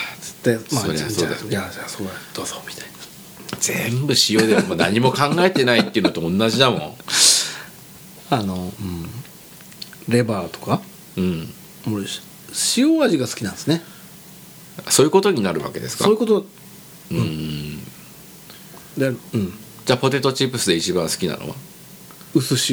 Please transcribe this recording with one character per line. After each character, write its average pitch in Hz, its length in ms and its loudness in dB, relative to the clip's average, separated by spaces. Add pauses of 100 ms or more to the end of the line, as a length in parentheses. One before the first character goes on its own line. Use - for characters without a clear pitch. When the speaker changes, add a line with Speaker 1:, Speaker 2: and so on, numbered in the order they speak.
(200)
Speaker 1:
つ - 120 -12
っ - 20 -16
て、 117 240 0 (160)
ま 120 80 0
あ、 - 20 -4
Speaker 2:
そ 85 80 -2
り 78 80 -2
ゃ 76 80 -6
そ 87 160 -2
う 78 40 -4
だ - 20 -4
よ。 - 80 -4
Speaker 1:
じ - 60 -12
ゃ - 20 -10
あ、 - 20 -10
じ 104 80 -2
ゃ 95 120 -6
あ、 90 40 -12
じ - 80 -12
ゃ - 60 -10
あ、 - 20 -10
そ - 160 -8
う - 20 -6
だ、 92 60 -8 (220)
ど - 80 -8
う - 40 -8
ぞ、 - 100 -10 (120)
み - 60 -12
た - 80 -14
い - 20 -14
な。 - 60 -16 (720)
Speaker 2:
全 120 460 -2
部 143 80 2 (140)
塩 110 180 6
で、 107 140 6
も 90 140 -2
う - 20 -4
何 90 240 2
も 127 100 4
考 143 280 2
え 180 140 6
て 139 120 4
な 123 100 4
い 113 60 6
っ 101 40 4
て 101 160 0
い - 20 0
う - 20 0
の 90 60 4
と 85 100 -6
同 92 300 2
じ 110 80 -2
だ 131 120 6
も 98 60 0
ん。 78 240 -6
Speaker 1:
<laughs> - 1300 -2
あ 123 140 2
の、 95 120 -2 (240)
う 107 60 -8
ん。 85 240 -8 (1000)
レ 120 160 4
バ 107 220 -2
ー 82 40 -8
と - 120 -14
か？ 127 220 -2 (340)
Speaker 2:
う 92 60 -2
ん。 87 280 -2 (400)
Speaker 1:
俺、 101 140 -2 (720)
塩 311 260 4
味 240 140 4
が 123 100 0
好 - 100 -8
き - 80 -6
な 98 60 -4
ん - 40 -12
で - 40 -14
す - 100 -6
ね。 165 140 2 (1080)
Speaker 2:
そ - 120 6
う 147 40 8
い - 20 2
う - 20 0
こ 185 120 6
と 208 80 4
に 131 120 0
な 95 80 2
る 80 120 -4
わ 69 100 -6
け - 80 -8
で - 80 -8
す - 80 -8
か？ - 80 0
Speaker 1:
そ 202 60 6
う - 20 6
い 214 40 4
う - 20 -6
こ 240 80 0
と。 208 200 2 (640)
Speaker 2:
う 85 40 -4
ん。 78 640 -4 (1200)
Speaker 1:
で、 131 80 2
う 135 40 2 (280)
ん。 92 140 0 (340)
Speaker 2:
じ 127 60 4
ゃ - 40 6
あ、 - 20 -4
ポ 135 120 2
テ 135 100 0
ト 131 140 2
チ 139 100 0
ッ 127 80 -2
プ 120 60 -6
ス 101 100 -2
で 85 80 4
一 85 160 -2
番 82 160 0
好 - 60 -2
き - 120 -4
な 76 120 -4
の 71 100 -10
は？ 76 60 -8 (800)
Speaker 1:
薄 131 220 2 (160)